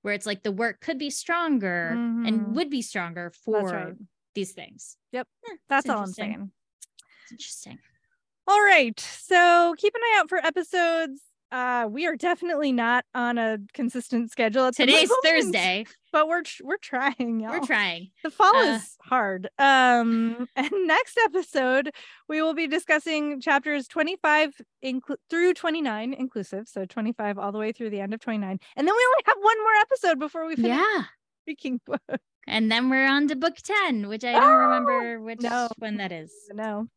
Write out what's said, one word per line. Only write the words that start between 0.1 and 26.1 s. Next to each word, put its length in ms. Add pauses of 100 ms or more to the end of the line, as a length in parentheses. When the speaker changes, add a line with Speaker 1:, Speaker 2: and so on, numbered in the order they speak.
Speaker 1:
it's 140
like 160
the 80
work 300
could 180
be 100
stronger 840
Speaker 2:
Mm-hmm. 320
Speaker 1:
and 280
would 140
be 140
stronger 480 (160)
Speaker 2:
That's 240
right. 160
Speaker 1:
for 80 (400)
these 160
things. 460 (160)
Speaker 2:
Yep. 140 (160)
Speaker 1:
Hmm, 120 (120)
Speaker 2:
That's 180
Speaker 1:
it's 40
Speaker 2:
all 100
I'm 40
Speaker 1:
interesting. 280
Speaker 2:
saying. 200 (720)
Speaker 1:
It's 80
interesting. 480 (680)
Speaker 2:
All 160
right. 380
So 800
keep 160
an 80
eye 160
out 100
for 80
episodes. 840 (300)
Uh, 380
we 160
are 120
definitely 540
not 420
on 240
a 200 (160)
consistent 560
schedule 360
at 100
the 100
Speaker 1:
Today's 240
Speaker 2:
moment, 140
Speaker 1:
Thursday. 640 (260)
Speaker 2:
but 160
we're 140
tr-, 240
we're 120
trying, 640
Speaker 1:
We're 180
Speaker 2:
y'all. 80
Speaker 1:
trying. 440 (140)
Speaker 2:
The 80
fall 240
Speaker 1:
Uh, 200
Speaker 2:
is 280
hard. 440 (100)
Um, 960
<laughs> 40
and 140 (160)
next 380
episode, 680 (360)
we 140
will 140
be 120
discussing 720
chapters 480
twenty-five 720 (240)
inclu-, 340 (120)
through 240
twenty-nine 600